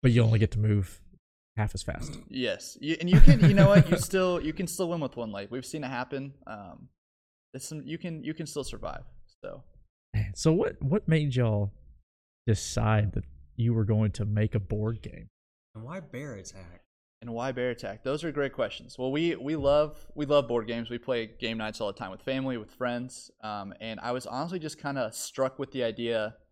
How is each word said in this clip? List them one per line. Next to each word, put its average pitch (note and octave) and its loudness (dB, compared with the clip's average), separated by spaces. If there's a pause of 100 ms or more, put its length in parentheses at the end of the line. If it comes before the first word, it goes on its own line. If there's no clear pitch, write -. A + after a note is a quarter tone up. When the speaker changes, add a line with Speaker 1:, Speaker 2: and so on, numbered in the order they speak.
Speaker 1:
But B2+ 6
you A#2+ 6
only A2 4
get G#2 2
to A2 -2
move G#2 0 (560)
half A2 -2
as F#3 -8
fast. - -10 (100)
Speaker 2:
Yes. - -6
You, D#3+ -4
and F3 -2
you F3 10
can, B2 12
you E3+ 8
know G3 8
what? G3+ 8
You F3+ 2
Speaker 1:
<laughs> - -4
Speaker 2:
still, F#3 0
you D#3 -6
can F3+ -4
still F3 -4
win E3+ -4
with C#3+ -6
one A2+ -8
leg. G2+ -10
We've B2+ -10
seen D3+ -10
it B2+ -8
happen. C3+ -8 (120)
Um, G2+ -16 (640)
it's C3+ -14
some, D3+ -12
you D#3+ -10
can, E3 -10
you D#3 -8
can D#3+ -10
still C#3+ -8
survive. - -10 (420)
So. - -12 (500)
Speaker 1:
Man, G#2 -4
so - 2
what, - -2
what D3 -2
made D3+ 0
y'all G#2+ 0 (760)
decide G#2+ 0
that F2+ -6 (320)
you A#2 0
were A2+ 2
going G#2+ 2
to A2 -4
make G#2+ 0
a A2+ 0
board G#2+ -6
game? - -16 (460)
Speaker 3:
And A2 -16
why E3+ -12
Bear C#3 -14
Attack? F#2 -18 (380)
Speaker 2:
And A#2 -12
why A#2+ -6
Bear B2 -4
Attack? A2 -10
Those C#3+ -4
are E3+ -6
great C#3 -4
questions. - -8
Well, B2+ -4
we, D#3+ 0
we C#3+ -6
love, D3 2 (160)
we D3 -4
love C#3+ 4
board A#2+ -2
games. A#2 -6
We A#2 -8
play A#2 -4 (140)
game A2+ -4
nights G#2+ -6
all G#2+ -2
the G2 -8
time F#2+ -10
with - -18
family, C3 -4
with G#2+ -12
friends. B2 -8 (120)
Um, G#2 -10
and A2 -10
I B2 -6
was B2+ -6
honestly E3 -8
just D3+ -12
kinda C3+ -4
struck - -6
with C3+ -8
the C3 -4
idea A2+ -4 (160)